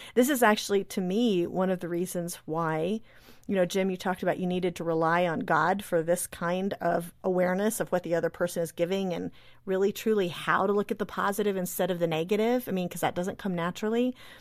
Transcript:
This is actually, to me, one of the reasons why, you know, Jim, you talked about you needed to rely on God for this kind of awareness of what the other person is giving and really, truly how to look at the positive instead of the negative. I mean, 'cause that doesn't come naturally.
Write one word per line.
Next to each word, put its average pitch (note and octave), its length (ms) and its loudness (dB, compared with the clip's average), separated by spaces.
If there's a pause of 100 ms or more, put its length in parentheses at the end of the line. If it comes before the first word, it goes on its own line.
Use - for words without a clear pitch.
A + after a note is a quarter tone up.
(140)
This B3 160 6
is B3+ 120 2
actually, G#3 420 4
to - 160 -6
me, F#3 460 2
one F#3 220 0
of F#3 120 0
the F3 80 -6
reasons F3 480 -4 (100)
why, D#3+ 540 -2 (480)
you G3+ 80 0
know, F#3 80 4
Jim, F#3+ 260 0
you F#3 60 -2
talked F3+ 260 -4
about F3 160 0
you F#3 80 -2
needed F3+ 300 0
to E3+ 80 -8
rely E3 420 2
on E3 140 -2
God E3 420 2
for E3 200 0
this E3+ 240 0
kind F#3 540 -4
of F3 320 -2 (120)
awareness F#3 560 2
of F3+ 100 -4
what - 140 0
the E3 100 0
other E3 160 2
person F3 320 -2
is D#3+ 100 -4
giving F#3 400 0
and F3 180 -6 (360)
really, G3 240 2
truly G3+ 380 0
how E3+ 380 0
to G3+ 60 2
look G3+ 200 0
at G3+ 60 -4
the G3+ 80 -4
positive G3 500 -2
instead F#3 340 -2
of F3 80 -2
the E3+ 80 2
negative. G#3 600 0
I G#3 40 -4
mean, F3+ 160 -2
'cause - 120 -10
that D3 140 0
doesn't F3+ 240 -4
come F#3+ 160 -4
naturally. A3 600 -2 (260)